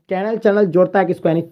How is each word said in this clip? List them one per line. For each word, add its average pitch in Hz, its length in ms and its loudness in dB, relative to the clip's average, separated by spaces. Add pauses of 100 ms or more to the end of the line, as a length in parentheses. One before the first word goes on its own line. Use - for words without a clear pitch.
चैनल 208 280 -4
टनल 208 300 2
जोड़ता 185 320 2
है 180 60 2
किसको, 175 240 -2
यानी 165 120 0 (100)